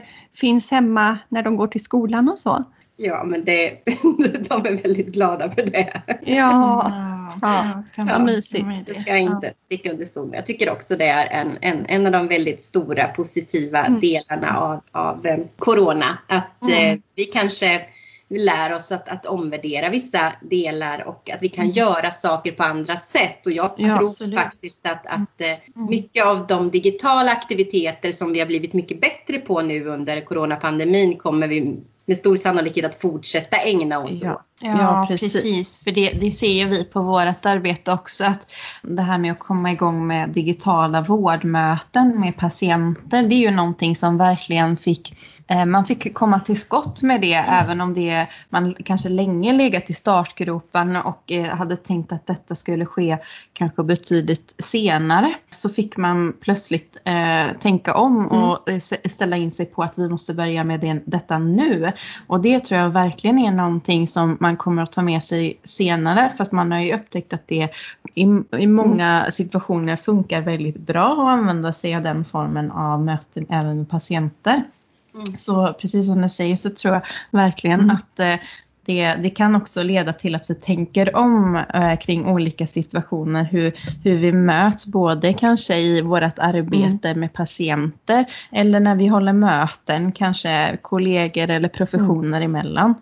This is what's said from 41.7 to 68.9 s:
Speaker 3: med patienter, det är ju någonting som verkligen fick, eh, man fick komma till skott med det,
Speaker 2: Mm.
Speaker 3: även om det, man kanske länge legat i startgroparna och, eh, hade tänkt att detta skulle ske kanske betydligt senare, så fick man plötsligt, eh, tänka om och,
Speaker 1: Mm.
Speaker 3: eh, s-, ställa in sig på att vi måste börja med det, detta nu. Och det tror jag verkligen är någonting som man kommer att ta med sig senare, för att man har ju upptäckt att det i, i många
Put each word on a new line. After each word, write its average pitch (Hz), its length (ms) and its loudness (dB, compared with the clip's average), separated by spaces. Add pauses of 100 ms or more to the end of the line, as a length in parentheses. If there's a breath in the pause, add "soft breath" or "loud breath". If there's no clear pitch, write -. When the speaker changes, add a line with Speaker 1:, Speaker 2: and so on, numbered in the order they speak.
Speaker 3:
med 180 180 -2
patienter, 170 840 0
det 226 120 4
är 254 40 6
ju 220 120 4
någonting 170 440 2
som 170 220 2
verkligen 170 600 2
fick, - 360 -2 (340 loud breath)
eh, 180 180 2
man 190 200 4
fick 240 280 -4
komma 202 260 2
till 208 200 -2
skott - 420 -2
med 254 200 4
det, 175 120 4
Speaker 2:
Mm. 165 200 2 (100)
Speaker 3:
även 175 180 -2
om 180 120 -2
det, 170 340 0 (220 loud breath)
man 180 240 0 (120)
kanske 190 240 0
länge 185 440 0
legat 247 360 2
i 165 40 -2
startgroparna 175 1120 0
och, - 280 -8
eh, 170 140 -2
hade 170 320 -4
tänkt 170 340 -4
att 165 160 -8
detta - 280 -6
skulle 170 300 -4
ske 165 320 -2 (360 loud breath)
kanske 170 300 -2
betydligt 165 800 0
senare, 185 720 2 (160)
så - 200 -2
fick 208 280 -4
man 175 440 0
plötsligt, - 640 -2
eh, 165 560 0
tänka 185 340 0
om 226 340 4
och, - 100 2 (300)
Speaker 1:
Mm. 185 80 -2
Speaker 3:
eh, - 20 -
s-, - 360 -4
ställa 180 240 -2
in 170 140 -2
sig 170 140 -6
på - 180 -6
att 165 140 -6
vi 175 120 -2
måste 175 240 -4
börja 165 300 -2
med 160 160 -2
det, 156 260 -2
detta 165 320 -4
nu. 175 540 0 (360 loud breath)
Och 180 140 0
det 247 180 4
tror 196 220 0
jag 175 80 2
verkligen 185 500 2
är 220 120 2
någonting 170 560 2
som 165 320 0
man 170 180 2
kommer 170 260 0
att 160 80 -6
ta 185 100 -2
med 165 220 0
sig 165 400 -2
senare, 180 760 2
för 208 60 -2
att 190 80 -6
man 175 200 0
har 170 80 0
ju 175 140 0
upptäckt 214 400 -6
att - 140 -10
det 160 220 0 (460 loud breath)
i, 180 80 2 (340)
i 202 100 2
många 202 520 4